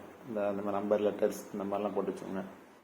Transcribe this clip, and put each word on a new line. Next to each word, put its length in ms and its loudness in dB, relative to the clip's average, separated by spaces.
இந்த, 180 0
அந்த 160 0
மாதிரி 160 0
நம்பர் 220 4
லெட்டர்ஸ் 520 2
இந்த 240 -2
மாதிரிலாம் 180 0
போட்டு 180 0
வச்சுக்கோங்க. 320 -4